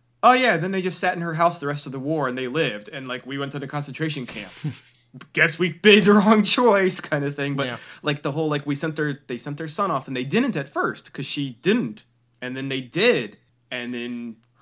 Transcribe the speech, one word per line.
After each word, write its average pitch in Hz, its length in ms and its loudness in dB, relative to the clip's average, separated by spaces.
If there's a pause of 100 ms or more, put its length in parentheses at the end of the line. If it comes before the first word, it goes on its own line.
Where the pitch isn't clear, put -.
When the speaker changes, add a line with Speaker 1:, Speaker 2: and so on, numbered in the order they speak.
(220)
Speaker 1:
"Oh 240 120 8
yeah." 247 220 2
Then 180 140 -2
they 190 120 -2
just 180 180 -2
sat 185 160 0
in 170 60 -6
her 170 120 -4
house 170 240 2
the 143 80 -6
rest 143 200 -4
of 139 60 -10
the 139 60 -8
war 143 300 -2
and 127 100 -4
they 131 80 -4
lived. 123 440 -2
And, 135 180 -12
like, 123 180 -8
we 139 120 -8
went 139 140 -6
to 143 60 -8
the 135 80 -10
concentration 143 580 -6
camps. 107 460 -10 (320)
<laughs> - 300 -20
Guess 156 260 2
we 170 240 0
made 208 220 8
the 202 80 8
wrong 208 320 6
choice 202 560 4
kind 143 240 -2
of 143 100 -2
thing. 143 220 -4
But 139 100 -2
Speaker 2:
Yeah. 120 100 -6 (260)
Speaker 1:
like, 143 200 -2
the 151 100 -2
whole, 156 160 -2
like, 143 180 -2
we 143 100 -2
sent 156 180 -4
their, 147 320 -2
they 123 120 -6
sent 147 180 -8
their 160 100 -8
son 190 240 -2
off 139 160 -2
and 135 100 -6
they 127 60 -2
didn't 208 320 0
at 143 140 -6
first - 440 -4
'cause 127 140 -8
she 139 360 -6
didn't. 180 420 0 (360)
And 127 160 -8
then 135 120 -6
they 135 140 -4
did. 151 560 0 (340)
And 123 200 -8
then 120 440 -8 (260)